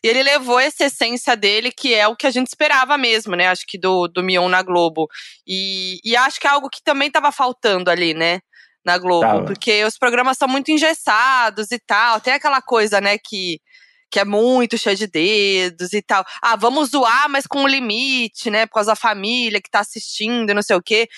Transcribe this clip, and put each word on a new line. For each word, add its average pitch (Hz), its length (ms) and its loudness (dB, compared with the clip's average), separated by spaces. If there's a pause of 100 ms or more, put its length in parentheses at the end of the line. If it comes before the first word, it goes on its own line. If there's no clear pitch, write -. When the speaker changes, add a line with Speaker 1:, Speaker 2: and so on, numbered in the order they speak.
Speaker 1:
E - 20 0
ele 233 160 2
levou 262 380 2
essa 285 240 0
essência 247 500 -2
dele, 214 380 0
que 254 220 -2
é 214 120 4
o 220 80 2
que 294 120 -4
a 269 40 4
gente 254 180 -2
esperava 285 500 0
mesmo, 220 360 0
né? 180 140 2
Acho 185 180 -2
que - 120 -14
do, 185 280 0
do 175 160 -4
Mion 185 260 2
na 185 140 2
Globo. 170 460 0 (380)
E, 190 580 -8
e 226 100 -2
acho 254 240 2
que - 80 -4
é 285 40 4
algo 285 180 0
que - 160 -16
também 285 260 0
tava 285 220 0
faltando 208 580 0
ali, 170 220 0
né? 165 280 0 (440)
Na 175 120 2
Globo, 180 300 2
Speaker 2:
Tava. 104 180 2
Speaker 1:
porque 208 400 0
os 214 140 -4
programas 247 400 0
são 277 100 0
muito 269 220 -2
engessados 254 1000 0
e 240 80 -6
tal. 220 400 2
Tem 247 120 -2
aquela 277 300 0
coisa, 208 400 2
né, 202 160 0
que, 180 420 -8 (500)
que - 80 -2
é 202 60 2
muito 233 540 2
cheia 202 180 0
de 208 100 -6
dedos 185 840 0
e 208 80 0
tal. 196 240 -2 (160)
"Ah, 233 160 2
vamos 247 340 0
zoar, 262 380 2
mas 277 180 -2
com 277 180 -2
um 277 40 2
limite, 247 800 -4
né? 214 160 0
Por 220 100 -8
causa 214 180 0
da 208 40 2
família 214 640 -2
que - 80 -18
tá 208 120 0
assistindo 220 680 -4
e 202 60 0
não 208 80 0
sei - 140 0
o 180 60 0
quê." 226 240 0 (120)